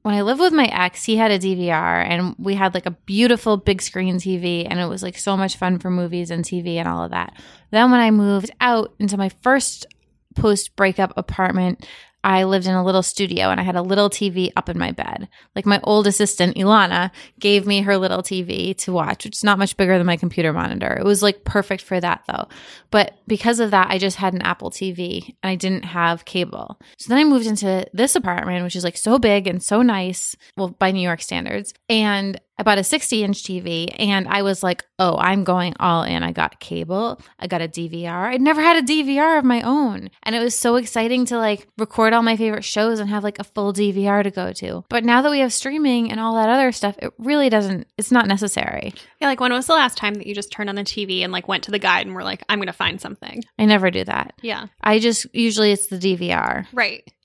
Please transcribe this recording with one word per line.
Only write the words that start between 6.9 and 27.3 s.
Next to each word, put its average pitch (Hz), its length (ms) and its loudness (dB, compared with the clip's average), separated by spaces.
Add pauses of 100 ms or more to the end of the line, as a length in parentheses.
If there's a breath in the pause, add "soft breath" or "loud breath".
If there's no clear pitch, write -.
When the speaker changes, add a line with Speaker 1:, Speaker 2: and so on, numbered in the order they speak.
Speaker 1:
of - 60 -8
that. 87 220 -6 (380 loud breath)
Then 226 180 6
when 247 120 6
I 226 100 4
moved 202 480 2
out 226 400 0
into 202 160 -2
my 196 140 -2
first - 560 0 (500)
post-breakup 196 800 0
apartment, 185 720 -2 (380 loud breath)
I 190 200 4
lived 190 220 0
in 185 60 0
a 185 120 0
little 185 180 2
studio 190 460 -2
and 185 100 0
I 185 40 -2
had 180 120 -2
a 175 60 0
little 196 280 2
T 202 200 -2
V 180 260 -4
up - 140 -4
in 170 80 -6
my 170 140 -4
bed. - 360 -8 (300 soft breath)
Like, 196 80 -4
my 202 180 2
old 208 240 4
assistant, 196 480 0
Ilana, 190 560 2 (260 loud breath)
gave 202 300 2
me 202 140 2
her 196 160 2
little 185 260 0
T 185 200 -4
V 185 320 -4
to - 180 -6
watch, 185 320 -2
which 214 100 -12
is - 80 -8
not 202 160 4
much 196 160 0
bigger 185 220 4
than 175 100 2
my 175 80 2
computer 165 380 -2
monitor. - 440 -4
It - 60 -4
was, 202 180 4
like, 202 220 0
perfect 196 400 -2
for 185 160 -2
that, 175 280 -4
though. - 200 -6 (440 loud breath)
But 208 260 2 (100)
because 226 320 0
of 220 120 2
that, 185 180 4
I 190 80 0
just 185 180 -2
had 190 180 -2
an 180 80 -4
Apple - 280 -2
T 190 240 -8
V 175 500 -10
and 190 60 -4
I 185 60 -2
didn't 190 280 -4
have 170 400 -2
cable. - 560 -6 (180 soft breath)
So - 120 -16
then 247 80 4
I 302 80 6
moved 262 200 4